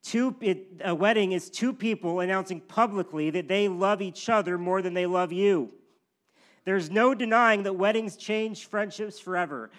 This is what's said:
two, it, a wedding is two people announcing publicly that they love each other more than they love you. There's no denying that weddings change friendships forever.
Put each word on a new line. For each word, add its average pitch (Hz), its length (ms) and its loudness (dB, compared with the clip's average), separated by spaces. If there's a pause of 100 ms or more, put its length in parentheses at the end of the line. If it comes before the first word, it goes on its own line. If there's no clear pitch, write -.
two, 247 380 0
it, 190 260 0 (160)
a 180 100 -2
wedding 196 380 2
is 175 180 -4
two 247 240 -2
people 185 460 -2
announcing 185 420 -2
publicly 190 720 -2
that 160 160 -4
they 202 200 2
love 190 340 0
each 190 280 -6
other 180 300 2
more 185 220 0
than 180 120 -4
they 180 140 0
love 180 240 0
you. 180 400 2 (920)
There's 185 280 -2
no 240 240 4
denying 226 480 4
that 196 100 -2
weddings 208 420 0
change 214 500 -6
friendships 208 540 -6
forever. 156 600 -4